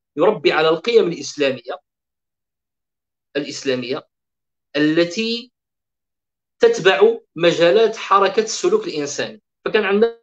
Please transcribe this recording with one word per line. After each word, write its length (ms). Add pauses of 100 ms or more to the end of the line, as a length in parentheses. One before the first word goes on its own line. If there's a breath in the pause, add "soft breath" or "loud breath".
(180)
يربي 340
على 180
القيم 380
الإسلامية، 720 (1600)
الإسلامية 720 (680)
التي 760 (1080)
تتبع 580 (180)
مجالات 640
حركة 460
السلوك 440
الإنساني. 540 (240)
فكان 180
عندنا 400